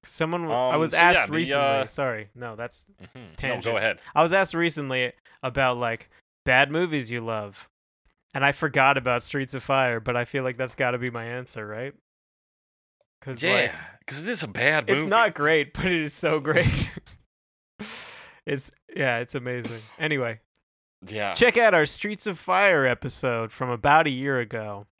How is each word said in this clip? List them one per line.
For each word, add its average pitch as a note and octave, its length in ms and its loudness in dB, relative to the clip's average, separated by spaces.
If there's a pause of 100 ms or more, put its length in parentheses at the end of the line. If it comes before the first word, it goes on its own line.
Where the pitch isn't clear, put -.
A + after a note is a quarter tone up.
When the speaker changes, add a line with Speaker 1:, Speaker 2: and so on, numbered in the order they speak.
Speaker 1:
Someone, E3+ 380 -4
w-, D3+ 160 -2
I C3 160 2
Speaker 2:
Um, D3+ 60 2
Speaker 1:
was D#3+ 120 0
Speaker 2:
so D#3+ 60 2
Speaker 1:
asked F3 220 6
Speaker 2:
yeah, G#2+ 60 2
the, G2 60 -6
Speaker 1:
recently. C#3+ 300 0
Speaker 2:
uh, C#3 240 2
Speaker 1:
Sorry, A2+ 480 -6
no, A#2+ 220 -12
that's A#2 300 -12 (160)
Speaker 2:
Mm-hmm. - 160 -20
No, F2+ 180 -20
Speaker 1:
tangent. B2 280 -4
Speaker 2:
go A#2 140 0
ahead. G#2+ 220 0 (140)
Speaker 1:
I D3+ 80 6
was E3 100 4
asked F#3+ 220 2
recently C#3 580 -2 (300)
about, B2+ 360 0
like, A#2 320 -4 (340)
bad C3+ 260 6
movies D3+ 400 -2
you A#2+ 100 -6
love, G#2+ 480 -8 (680)
and C#3 100 0
I C#3+ 80 4
forgot C#3 440 4
about B2 260 0
Streets C3+ 320 -4
of B2+ 80 -8
Fire, B2+ 380 2
but A#2+ 160 -2
I A#2+ 80 0
feel C3+ 180 -4
like B2+ 140 -4
that's B2+ 180 -6
gotta B2 240 0
be B2 120 -4
my A#2 140 -10
answer, A#2+ 420 -10
right? A#2 280 -10 (1300)
'Cause, B2+ 220 -12
Speaker 2:
Yeah, F3+ 100 0
Speaker 1:
like, C#3+ 200 2 (340)
Speaker 2:
'cause C#3+ 200 -8
it A#3 60 -4
is F#3 100 -4
a A#2 60 -6
bad C3+ 400 0
Speaker 1:
it's C3+ 120 4
Speaker 2:
movie. D#3+ 100 -4
Speaker 1:
not G#3+ 240 4
great, D3 380 2
<laughs> - 20 -20
but D3 120 -4
it F3 160 2
is D3 120 -6
so D#3 260 0
great. D3+ 560 2
<laughs> - 40 -12 (1500)
It's, C#3+ 240 -6 (260)
yeah, B2+ 220 0
it's A#2+ 160 -8
amazing. A#2+ 480 -8 (160)
Anyway, C3+ 420 -2 (680)
Speaker 2:
Yeah. G#2+ 280 -4
Speaker 1:
check A#3 240 4
out A3 160 6
our D#3 100 6
Streets G#3 420 -6
of F#3 120 -6
Fire F#3 480 4
episode A#2+ 680 -4
from B2+ 180 -6
about C#3+ 360 4
a C#3+ 40 0
year C3 300 -2
ago. G#2+ 460 -10 (140)